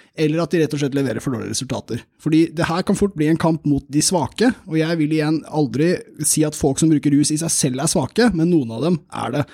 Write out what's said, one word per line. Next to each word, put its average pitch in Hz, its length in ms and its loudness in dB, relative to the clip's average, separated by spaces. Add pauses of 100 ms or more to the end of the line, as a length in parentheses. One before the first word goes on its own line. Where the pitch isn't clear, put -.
(140)
eller 156 300 0
at - 100 -4
de 170 80 2
rett 147 140 0
og - 80 -4
slett 135 100 -2
leverer 127 300 -2
for 135 100 -2
dårlige 101 220 -6
resultater. 117 480 -6 (180)
Fordi 156 220 4 (100)
det 160 140 -2
her 175 180 -2
kan 202 80 2
fort 196 240 0
bli 151 80 0
en 160 160 2
kamp 160 240 0
mot 139 240 2
de 139 160 0
svake, 190 460 0 (160)
og 156 100 -4
jeg 165 220 0
vil 151 160 0
igjen 151 240 0 (100)
aldri 147 380 0 (420)
si 156 160 2
at 151 80 -4
folk 135 240 0
som 160 140 4
bruker 147 240 2
rus 147 180 2
i 151 80 -2
seg 160 80 -4
selv 131 320 -2
er 165 80 0
svake, 190 380 2 (100)
men 170 140 2
noen 131 240 2
av 123 100 -4
dem 170 140 0 (100)
er 113 240 -6
det. 143 80 0 (120)